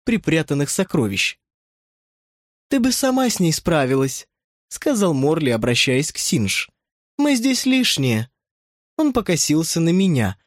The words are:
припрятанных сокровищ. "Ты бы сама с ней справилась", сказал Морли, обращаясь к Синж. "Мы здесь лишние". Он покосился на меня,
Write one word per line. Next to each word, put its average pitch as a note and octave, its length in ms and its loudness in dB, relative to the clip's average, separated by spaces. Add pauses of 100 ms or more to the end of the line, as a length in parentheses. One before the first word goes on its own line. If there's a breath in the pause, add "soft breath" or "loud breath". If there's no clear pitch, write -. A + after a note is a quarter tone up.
припрятанных D#3 680 -2
сокровищ. - 680 -2 (1300)
"Ты C#4 100 0
бы B3 140 2
сама B3+ 360 0
с - 120 -2
ней E3 120 2
справилась", C3+ 760 0 (400)
сказал G3+ 440 0
Морли, C#3+ 380 0
обращаясь A#2+ 640 0
к - 60 -12
Синж. - 520 -2 (480)
"Мы C#4+ 160 2
здесь B3+ 320 0
лишние". C3+ 640 0 (640)
Он D4+ 160 0
покосился E3 680 0
на E3 100 2
меня, E3 560 0